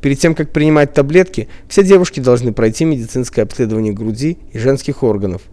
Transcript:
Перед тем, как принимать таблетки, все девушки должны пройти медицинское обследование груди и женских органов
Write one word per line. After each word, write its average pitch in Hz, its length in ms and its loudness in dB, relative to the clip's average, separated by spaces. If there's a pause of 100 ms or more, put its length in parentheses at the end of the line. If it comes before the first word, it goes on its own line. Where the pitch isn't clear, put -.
Перед 139 200 -2
тем, 165 140 2
как 156 180 -6
принимать 151 420 2
таблетки, 151 540 0 (200)
все 196 140 2
девушки 185 380 4
должны 123 320 2
пройти 113 320 0
медицинское 123 580 -2
обследование 110 500 -2
груди 113 460 -4 (140)
и 117 60 -10
женских 135 440 -2
органов 101 400 -2 (100)